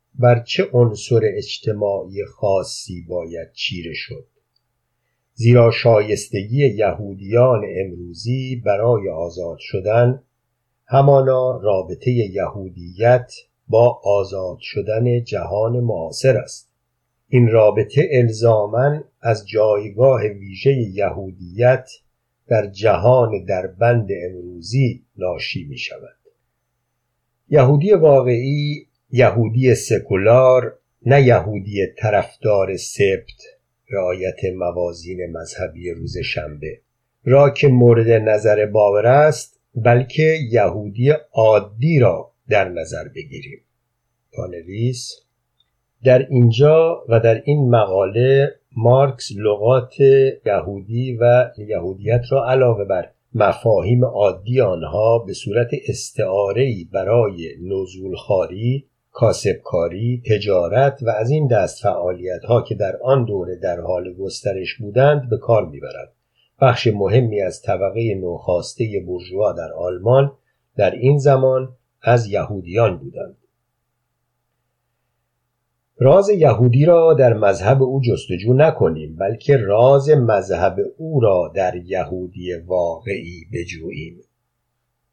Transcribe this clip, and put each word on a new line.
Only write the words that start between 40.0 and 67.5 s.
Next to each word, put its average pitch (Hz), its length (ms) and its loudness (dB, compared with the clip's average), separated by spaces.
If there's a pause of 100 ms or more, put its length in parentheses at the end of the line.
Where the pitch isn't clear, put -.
یهودی 104 600 0 (200)
عادی 110 640 2
را 98 320 2 (180)
در 98 200 0
نظر 82 360 -10 (100)
بگیریم. - 460 -18 (720)
پانویس: 95 800 -8 (920)
در 127 260 6
اینجا 147 800 4
و 113 120 4
در 113 240 2
این 143 260 0
مقاله 113 840 2 (220)
مارکس 123 600 2
لغات 107 640 0 (460)
یهودی 104 760 -4
و 120 380 4
یهودیت 104 720 -4
را 131 180 0
علاوه 120 360 2
بر 95 260 -4 (240)
مفاهیم 107 720 2
عادی 104 560 0
آنها 98 580 0
به 98 140 -8
صورت 117 380 -4 (180)
استعاره‌ای 101 1040 -4
برای 95 560 -2 (140)
نزولخواری، 95 1200 -6 (260)
کاسبکاری، 101 1120 -2
تجارت 101 760 0
و 113 80 -2
از 113 200 -2
این 151 160 0
دست 104 360 -2
فعالیت‌ها 90 800 -2
که 113 120 -10
در 95 220 -4
آن 131 280 0
دوره 92 320 -6
در 87 240 -6
حال 90 320 -8
گسترش 95 600 -8
بودند 127 560 0
به 107 80 0
کار 107 300 0
می‌برد. 67 440 -16 (480)
بخش 123 260 2
مهمی 107 540 0
از 92 220 -6